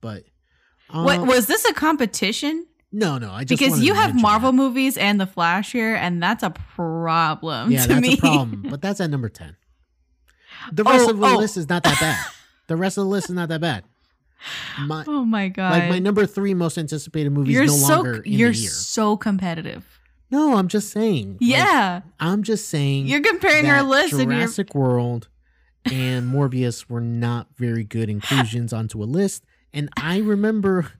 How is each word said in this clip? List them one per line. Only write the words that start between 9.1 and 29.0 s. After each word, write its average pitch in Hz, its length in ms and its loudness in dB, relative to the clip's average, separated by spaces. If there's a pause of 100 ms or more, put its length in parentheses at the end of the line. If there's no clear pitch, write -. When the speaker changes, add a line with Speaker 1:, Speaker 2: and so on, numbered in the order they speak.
Speaker 1:
number 135 200 -2
ten. 82 260 -20 (1160)
The 175 120 0
rest 247 240 8
Speaker 2:
Oh, 233 40 4
Speaker 1:
of 214 80 0
the 214 60 2
Speaker 2:
oh. 254 120 6
Speaker 1:
list 214 200 0
is 160 120 -6
not 175 140 0
that 147 160 2
bad. 160 320 0
Speaker 2:
<laughs> - 40 -20 (320)
Speaker 1:
The 165 80 -4
rest 185 220 -2
of 202 80 0
the 190 40 0
list 196 200 -2
is 180 60 -4
not 175 120 -4
that 160 140 -4
bad. 143 240 -4 (1000)
My, 156 220 -6
Speaker 2:
Oh 294 160 -2
my 220 240 0
God. 185 240 -2
Speaker 1:
like, 175 180 2
my 180 100 0
number 202 260 2
three 196 280 -2
most 170 240 -2
anticipated 151 520 -4
movies 143 260 0
Speaker 2:
You're 269 100 4
Speaker 1:
no - 60 4
Speaker 2:
so, 147 240 4
Speaker 1:
longer 123 260 0
in 208 120 -6
Speaker 2:
you're 233 180 4
Speaker 1:
the 160 60 -2
year. 110 120 -4
Speaker 2:
so - 460 -2
competitive. 185 680 -4 (440)
Speaker 1:
No, 285 280 2
I'm 190 100 2
just 208 240 -2
saying. 165 420 -2
Like, 92 80 -16
Speaker 2:
Yeah. 247 600 2 (180)
Speaker 1:
I'm 190 240 0
just 214 240 -2
saying 139 400 0
Speaker 2:
You're 285 140 0
comparing 339 460 2
our 285 160 4
Speaker 1:
that - 40 0
Speaker 2:
list 277 280 2
and 269 80 2
you're 240 180 0
Speaker 1:
Jurassic 226 340 -4
World 120 540 0 (560)
and 127 440 -2
Speaker 2:
<laughs> 127 40 -2
Speaker 1:
Morbius 127 560 -2
were 120 100 -6
not 117 560 -2
very 117 300 -2
good 113 240 -4
inclusions 117 640 -2
onto 110 280 -6